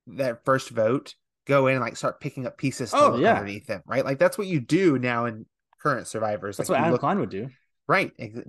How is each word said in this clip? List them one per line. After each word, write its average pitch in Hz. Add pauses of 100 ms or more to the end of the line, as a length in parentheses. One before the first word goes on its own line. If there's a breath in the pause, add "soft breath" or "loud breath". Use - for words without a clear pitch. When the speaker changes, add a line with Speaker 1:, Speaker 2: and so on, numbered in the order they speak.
Speaker 1:
that 120
first 131
vote 117 (320)
go 139
in 131
and, 127
like, 113
start -
picking 135
up 117
pieces 127
to 226
Speaker 2:
Oh, 277
Speaker 1:
look 117
Speaker 2:
yeah. 170
Speaker 1:
underneath 104
them, 98
right? 123
Like, 135
that's 180
what 208
you 180
do 151
now 123
in 110 (360)
current 131
Survivors. 104
Speaker 2:
That's -
Speaker 1:
Like, 180
Speaker 2:
what 135
Speaker 1:
you 147
Speaker 2:
Adam 170
Speaker 1:
look -
Speaker 2:
Klein 175
would 120
do. 98 (400)
Speaker 1:
Right. 170
Ex-, 113